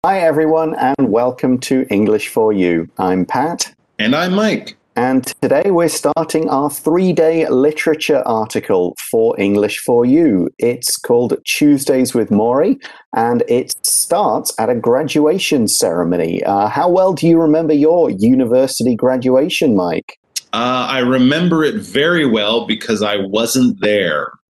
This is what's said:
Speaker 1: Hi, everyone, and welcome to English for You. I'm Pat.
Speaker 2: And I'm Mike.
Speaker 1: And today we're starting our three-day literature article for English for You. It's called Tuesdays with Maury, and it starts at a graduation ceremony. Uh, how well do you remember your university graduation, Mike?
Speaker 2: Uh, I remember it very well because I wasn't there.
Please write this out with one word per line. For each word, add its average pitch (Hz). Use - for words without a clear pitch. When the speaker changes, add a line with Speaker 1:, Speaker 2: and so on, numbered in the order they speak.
Speaker 1:
Hi, 190
everyone, 160
and 135
welcome 127
to 131
English 104
for 110
You. 87
I'm 92
Pat. -
Speaker 2:
And 113
I'm 180
Mike. 202
Speaker 1:
And 131
today 147
we're 170
starting 160
our 143
three-day 165
literature 151
article 107
for 113
English 101
for 120
You. 127
It's 120
called 120
Tuesdays 139
with 110
Maury, 123
and 233
it 127
starts -
at 110
a 127
graduation 143
ceremony. 87
Uh, 101
how 156
well 185
do 160
you 165
remember 156
your 156
university 123
graduation, 131
Mike? 87
Speaker 2:
Uh, 123
I 131
remember 143
it 135
very 143
well 110
because 110
I 104
wasn't 113
there. 90